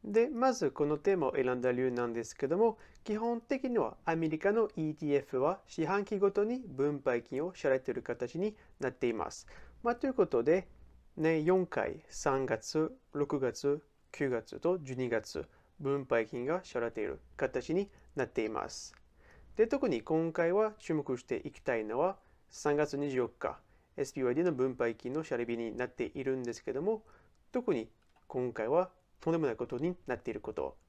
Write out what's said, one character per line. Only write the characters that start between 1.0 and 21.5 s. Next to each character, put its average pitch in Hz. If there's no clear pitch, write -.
ー -
マ 156
を -
選 131
ん 123
だ 127
理 123
由 127
な 120
ん 120
で 117
す -
け 135
ど 165
も、 220
基 214
本 233
的 262
に 233
は 120
ア 165
メ 165
リ 156
カ 196
の 220
イ 156
ー 151
テ 156
ィ -
ー 143
エ 135
フ 127
は 170
四 160
半 196
期 202
ご 196
と 202
に 240
分 147
配 120
金 135
を 175
支 -
払 131
っ 127
て -
い 113
る 120
形 123
に 208
な 131
っ -
て 123
い 117
ま 98
す。 -
ま 233
あ、 -
と 240
い 269
う 262
こ 180
と 117
で、 170
ね、 160
四 180
回、 -
三 135
月、 131
六 143
月、 143
九 139
月 120
と 180
十 135
二 127
月、 -
分 139
配 113
金 123
が 165
支 -
払 117
っ 110
て 110
い -
る 69
形 139
に 202
な 131
っ 120
て -
い 110
ま -
す。 -
で、 220
特 269
に 120
今 160
回 170
は 214
注 -
目 135
し -
て -
い 139